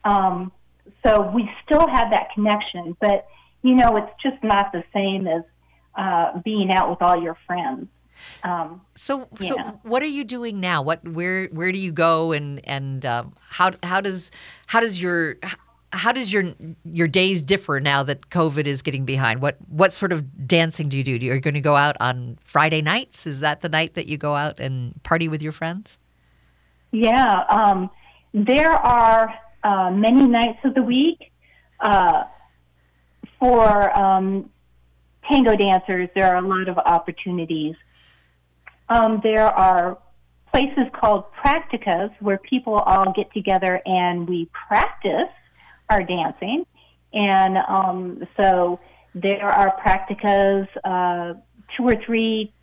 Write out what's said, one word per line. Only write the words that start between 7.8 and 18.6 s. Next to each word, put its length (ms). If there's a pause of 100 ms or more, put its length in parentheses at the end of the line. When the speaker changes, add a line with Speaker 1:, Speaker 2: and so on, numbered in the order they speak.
Speaker 1:
Um, 380 (140)
Speaker 2:
So, 340 (100)
so 180
Speaker 1:
yeah. 160 (100)
Speaker 2:
what 200
are 40
you 180
doing 340
now? 220
What, 260
where, 420
where 220
do 80
you 140
go, 400
and, 340
and, 380
um, 300 (160)
how, 220 (100)
how 180
does, 300 (380)
how 120
does 220
your, 340 (560)
how 200
does 200
your, 220 (320)
your 220
days 340
differ 360
now 260
that 260
covid 340